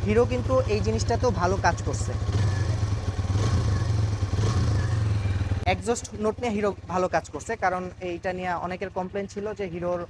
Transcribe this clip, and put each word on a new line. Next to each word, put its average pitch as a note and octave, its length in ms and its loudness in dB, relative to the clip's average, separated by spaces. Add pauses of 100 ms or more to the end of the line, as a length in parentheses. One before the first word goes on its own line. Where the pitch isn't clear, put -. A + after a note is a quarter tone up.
হিরো G#3+ 160 6 (100)
কিন্তু B3 220 0 (200)
এই G#3+ 120 2
জিনিসটাতেও A3+ 440 2 (100)
ভালো F3+ 160 4 (100)
কাজ E3+ 100 4 (100)
করছে, - 260 -2 (3500)
এক্সস্ট G3 320 -2 (180)
নোট G#3+ 160 0
নিয়ে A#3+ 160 -2
হিরো G#3 140 2 (220)
ভালো F#3 220 2
কাজ D#3+ 100 2 (100)
করছে, D3+ 180 -6 (120)
কারণ F#3 180 2 (180)
এইটা F3 380 -6
নিয়ে F3+ 140 -4 (140)
অনেকের F#3 320 -6
কমপ্লেন F#3+ 340 -4
ছিল G3+ 140 -6 (120)
যে G3+ 60 -4 (100)
হিরোর F3 360 -2